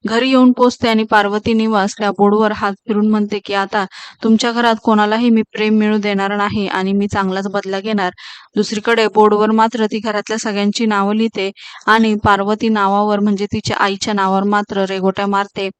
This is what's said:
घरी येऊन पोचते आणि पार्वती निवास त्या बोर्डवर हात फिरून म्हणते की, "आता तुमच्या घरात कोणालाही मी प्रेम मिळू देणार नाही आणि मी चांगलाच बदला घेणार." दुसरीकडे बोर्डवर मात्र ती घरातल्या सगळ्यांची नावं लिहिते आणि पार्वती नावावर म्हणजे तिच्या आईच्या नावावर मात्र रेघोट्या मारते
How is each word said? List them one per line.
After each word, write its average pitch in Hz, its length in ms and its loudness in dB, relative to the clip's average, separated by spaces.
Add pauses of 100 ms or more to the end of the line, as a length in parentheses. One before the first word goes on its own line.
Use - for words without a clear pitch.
घरी 233 240 0
येऊन 254 240 6
पोचते 247 360 2
आणि 220 180 2
पार्वती 208 480 2
निवास 220 420 0
त्या 202 160 -2
बोर्डवर 208 400 2
हात 208 200 -4 (120)
फिरून 214 240 0
म्हणते 214 320 -2
की, - 140 -8
"आता 196 300 -2 (380)
तुमच्या 226 300 2
घरात 233 300 2
कोणालाही 220 480 2
मी 220 100 4 (100)
प्रेम 214 280 0
मिळू 214 200 2
देणार 196 380 -2
नाही 202 320 -2
आणि 190 240 -2
मी 202 160 0
चांगलाच 196 400 -2
बदला 196 320 -4
घेणार." 196 300 -2 (440)
दुसरीकडे 214 600 0
बोर्डवर 214 380 4
मात्र 220 340 2
ती 214 140 -4
घरातल्या 214 380 -4
सगळ्यांची 202 480 -2
नावं 202 280 0
लिहिते 214 360 -2 (360)
आणि 220 280 2 (100)
पार्वती 214 460 0
नावावर 208 500 0
म्हणजे 202 320 0
तिच्या - 260 -4
आईच्या 196 360 -2
नावावर 196 340 0
मात्र 208 400 0
रेघोट्या 190 400 -2
मारते 196 400 -4 (100)